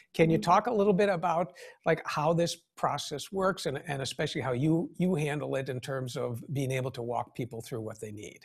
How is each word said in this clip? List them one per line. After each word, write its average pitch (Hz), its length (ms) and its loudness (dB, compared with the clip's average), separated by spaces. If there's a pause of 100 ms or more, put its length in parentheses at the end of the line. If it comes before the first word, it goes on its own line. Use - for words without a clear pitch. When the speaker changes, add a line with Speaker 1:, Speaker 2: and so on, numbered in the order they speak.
(140)
Speaker 1:
Can 165 160 6
you 160 80 4
Speaker 2:
Mm-hmm. 170 140 4
Speaker 1:
talk 208 160 6
a 254 60 -2
little 208 180 4
bit 202 160 6
about, 175 460 0 (320)
like, 160 200 2
how 156 280 2
this 170 240 2 (180)
process 139 560 -4
works 190 340 0
and, 147 220 -4
and 139 140 -4
especially 147 400 -4
how 127 100 0
you, 156 460 2
you 180 180 2
handle 143 400 -2
it 135 140 -2
in 127 100 -4
terms 131 380 -6
of 123 340 -4
being 135 200 -2
able 131 200 -2
to 123 100 -10
walk 117 320 -4
people 117 280 -8
through 117 200 -8
what 107 200 -10
they 107 100 -10
need? 104 340 -14